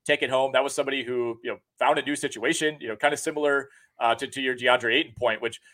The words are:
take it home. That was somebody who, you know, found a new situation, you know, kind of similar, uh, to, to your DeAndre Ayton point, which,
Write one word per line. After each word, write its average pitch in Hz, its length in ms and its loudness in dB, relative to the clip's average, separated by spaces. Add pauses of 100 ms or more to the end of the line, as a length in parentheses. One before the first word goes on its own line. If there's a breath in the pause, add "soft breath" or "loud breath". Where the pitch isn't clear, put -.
take 147 160 2
it 127 80 -2
home. 131 220 2
That 131 120 4
was 139 100 -2
somebody 135 300 -2
who, 120 400 -4
you 123 60 -4
know, 104 80 -8 (200)
found 147 200 4
a 139 40 0
new 143 140 -4
situation, 147 640 -2
you 123 80 -8
know, 107 80 -6
kind 147 160 2
of 143 80 -4
similar, 147 480 0 (300 soft breath)
uh, 117 160 2
to, 135 120 -4
to 135 140 -8
your 127 160 0
DeAndre 120 380 2
Ayton 143 240 0
point, 110 240 0
which, 113 180 -6 (140 soft breath)